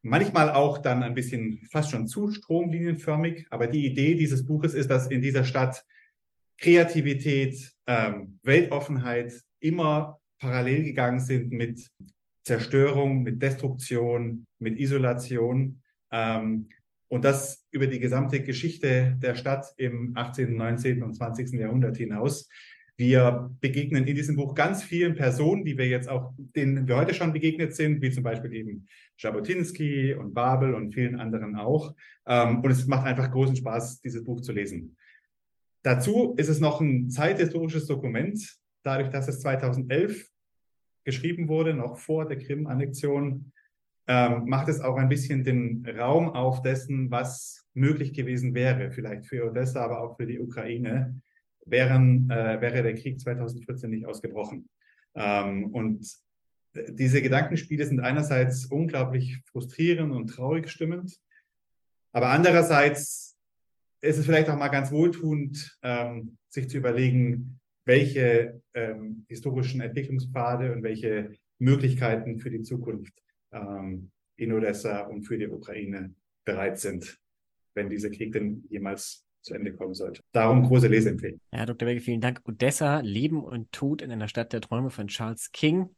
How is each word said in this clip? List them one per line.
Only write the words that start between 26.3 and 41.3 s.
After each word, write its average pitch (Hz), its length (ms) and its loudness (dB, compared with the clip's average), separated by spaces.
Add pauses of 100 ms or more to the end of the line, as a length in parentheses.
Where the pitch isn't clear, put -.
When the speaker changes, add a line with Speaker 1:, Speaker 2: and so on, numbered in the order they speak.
Speaker 1:
denen 135 500 0
wir 123 100 4
heute 165 180 2
schon 165 180 0
begegnet 156 420 0
sind, 151 280 0
wie 131 80 2
zum 127 120 -2
Beispiel 113 300 -4
eben 107 340 -10 (300)
Jabotinsky 139 960 -2
und 101 220 -6
Babel 127 400 4
und 107 180 -4
vielen 123 260 0
anderen 107 380 -4
auch. 131 380 0 (320)
Ähm, 120 340 4
und 135 100 2
es 127 160 2
macht 131 200 2
einfach 131 240 0
großen 131 260 2
Spaß, 117 460 -6
dieses 113 200 -8
Buch 120 200 -8
zu - 100 -10
lesen. 92 460 -6 (840)
Dazu 139 540 2
ist 156 140 2
es 147 100 2
noch 151 220 2
ein 127 260 2
zeithistorisches 160 800 0
Dokument, 135 520 -2 (440)
dadurch, 135 260 -2
dass 131 200 -4
es - 120 -6
zweitausendelf 131 880 -2 (760)
geschrieben 156 440 -4